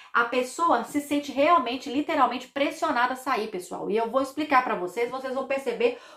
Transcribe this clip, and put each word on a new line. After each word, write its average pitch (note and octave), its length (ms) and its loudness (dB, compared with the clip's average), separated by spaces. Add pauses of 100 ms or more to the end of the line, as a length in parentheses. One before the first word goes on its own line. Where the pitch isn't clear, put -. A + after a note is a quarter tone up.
(140)
A D4 100 4
pessoa C4 600 2
se D4 180 -2
sente C#4+ 300 -2
realmente, C4+ 580 2
literalmente C4 580 0
pressionada C#4+ 640 0
a B3+ 40 -6
sair, A#3 320 -2
pessoal. F3+ 420 -8
E G3+ 60 2
eu A3+ 120 0
vou C4 140 2
explicar C#4+ 420 2
pra A#3 100 -2
vocês, F#3+ 360 -4
vocês C4 240 -6
vão B3 120 -4
perceber B3 520 -2 (180)